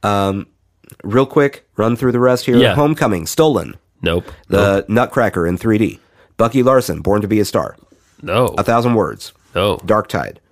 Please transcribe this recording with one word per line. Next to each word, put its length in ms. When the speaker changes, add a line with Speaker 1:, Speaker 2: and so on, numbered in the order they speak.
Speaker 1:
Um, 420
real 240
quick, 400
run 200
through 160
the 80
rest 260
here. 100
Speaker 2:
Yeah. 180
Speaker 1:
Homecoming, 520
Stolen. 480
Speaker 2:
Nope. 280
Speaker 1:
The 320
Speaker 2:
Nope. 100
Speaker 1:
Nutcracker 560
in 100
three 220
D. 200
Bucky 260
Larson, 380
Born 220
to 60
Be 120
a 40
Star. 320
Speaker 2:
No. 240
Speaker 1:
A 40
Thousand 320
Words. 380
Speaker 2:
No. 300
Speaker 1:
Dark 240
Tide. 320